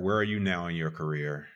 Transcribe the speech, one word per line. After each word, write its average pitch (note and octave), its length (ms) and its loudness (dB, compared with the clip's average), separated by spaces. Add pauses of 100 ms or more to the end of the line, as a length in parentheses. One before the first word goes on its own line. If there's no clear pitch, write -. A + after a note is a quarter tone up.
where G2 160 4
are G#2+ 80 4
you G#2+ 160 0
now F2+ 260 0
in E2+ 80 -2
your D#2+ 160 0
career, D2 640 -4